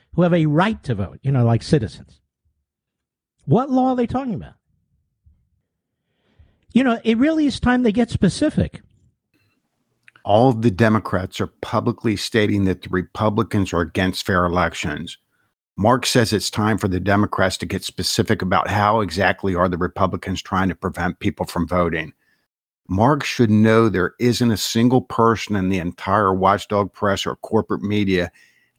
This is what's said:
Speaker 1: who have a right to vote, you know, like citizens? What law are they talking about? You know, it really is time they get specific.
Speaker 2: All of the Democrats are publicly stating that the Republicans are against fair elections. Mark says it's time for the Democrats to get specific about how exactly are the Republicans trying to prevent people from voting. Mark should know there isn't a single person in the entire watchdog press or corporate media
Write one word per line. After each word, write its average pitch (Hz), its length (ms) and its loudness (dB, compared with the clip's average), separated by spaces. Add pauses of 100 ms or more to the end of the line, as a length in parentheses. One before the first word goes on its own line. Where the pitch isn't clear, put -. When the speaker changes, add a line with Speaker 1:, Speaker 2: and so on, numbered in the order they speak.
(120)
Speaker 1:
who - 100 -2
have 175 120 4
a 165 100 2
right 175 380 0
to 127 120 -4
vote, 95 280 -8
you 135 100 -2
know, 123 140 4
like 117 160 2
citizens? - 580 -4 (1300)
What 220 240 0
law 254 180 2
are 254 80 0
they 247 100 0
talking 247 280 -4
about? 101 220 -12 (2250)
You 247 100 4
know, 233 180 0
it 226 140 2
really 302 300 2
is - 120 -2
time 247 240 0
they 233 100 2
get 233 180 0
specific. - 720 0 (1400)
Speaker 2:
All 113 280 4
of 113 100 -2
the 117 100 2
Democrats 104 680 0
are 98 60 -2
publicly 110 680 -4
stating 104 500 0
that 92 180 -2
the - 80 -14
Republicans 101 840 -2
are 85 80 0
against 92 460 -4
fair 90 180 2
elections. 85 720 -4 (640)
Mark 117 260 2
says 113 300 2
it's 95 160 -2
time 107 260 -2
for 101 120 -2
the 92 120 -2
Democrats 98 580 0
to - 60 -8
get 92 200 -6
specific - 580 -2
about 92 260 0
how 104 320 2
exactly 95 540 -2
are 90 160 2
the 87 80 -4
Republicans 92 640 -4
trying 95 260 -2
to 87 60 -4
prevent 90 460 -6
people 92 260 -4
from 87 200 -4
voting. 80 460 -2 (760)
Mark 123 380 2
should 120 260 0
know 110 380 6
there 92 320 -2
isn't 120 300 2
a 104 80 0
single 123 420 2
person 113 560 0
in 92 140 -2
the 95 80 -2
entire 95 560 0
watchdog 98 580 0
press 98 320 -2
or - 120 -6
corporate - 460 -4
media 95 480 0 (480)